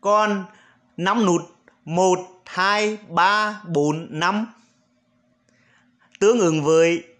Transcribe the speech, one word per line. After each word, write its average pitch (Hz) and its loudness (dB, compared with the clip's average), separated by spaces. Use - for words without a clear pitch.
Còn 208 0
năm 202 0
nút 170 2
một, 180 0
hai, 208 -2
ba, 202 0
bốn, 151 -2
năm 196 -4
tương 226 4
ứng 160 2
với 165 2